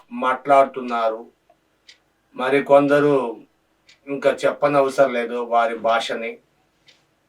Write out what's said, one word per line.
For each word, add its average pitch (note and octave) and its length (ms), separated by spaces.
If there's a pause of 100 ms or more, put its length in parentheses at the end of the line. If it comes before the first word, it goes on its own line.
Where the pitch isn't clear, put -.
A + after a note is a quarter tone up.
(120)
మాట్లాడుతున్నారు. B2 1160 (1080)
మరి C3 280
కొందరు C#3+ 800 (680)
ఇంకా C#3 220
చెప్పనవసరం C#3 840
లేదు A#2+ 200
వారి A#2 440
భాషని. A2+ 600 (920)